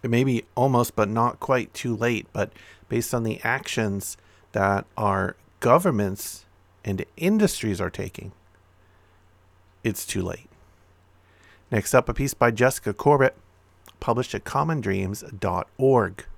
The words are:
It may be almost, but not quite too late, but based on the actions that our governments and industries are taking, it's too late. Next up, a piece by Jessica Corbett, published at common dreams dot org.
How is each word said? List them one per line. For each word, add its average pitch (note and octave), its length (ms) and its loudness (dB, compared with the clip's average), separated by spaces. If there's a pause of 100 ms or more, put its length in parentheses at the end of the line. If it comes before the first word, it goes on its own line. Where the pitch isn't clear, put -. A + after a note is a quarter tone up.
It A#2+ 80 -4
may A#2+ 140 4
be B2 200 0 (100)
almost, B2 420 2
but G#2 120 2
not A#2 320 0
quite B2+ 340 0
too A#2+ 200 -4
late, A2+ 380 -2
but G#2 200 -2 (360)
based A#2 260 -2
on A#2 80 0
the A2 200 -4
actions A2 720 -4 (360)
that G2 340 2 (100)
our G2 400 0 (240)
governments A#2 880 0 (380)
and G2 200 -4 (120)
industries E3+ 640 0
are F2+ 100 -2
taking, F#2 420 -10 (1500)
it's - 220 -4
too F#2 160 -4
late. F2+ 260 -8 (1200)
Next A2 240 0
up, B2 160 6
a - 20 -6
piece C3+ 220 -4
by A#2+ 160 4
Jessica A#2+ 420 0
Corbett, C3+ 420 4 (640)
published B2 360 -2
at G2+ 100 -8
common D3+ 360 -2
dreams F#2+ 420 -4 (160)
dot F2+ 300 -2 (100)
org. B2 480 2 (120)